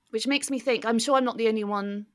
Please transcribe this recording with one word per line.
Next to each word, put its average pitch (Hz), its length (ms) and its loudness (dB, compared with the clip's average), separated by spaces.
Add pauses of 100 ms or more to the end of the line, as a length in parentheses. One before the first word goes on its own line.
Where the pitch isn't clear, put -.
which 220 180 -2
makes 277 220 0
me 269 100 -2
think, 233 260 0
I'm 226 140 2
sure 269 160 2
I'm 262 80 4
not 240 140 -2
the 226 100 2
only 220 160 0
one 202 520 -4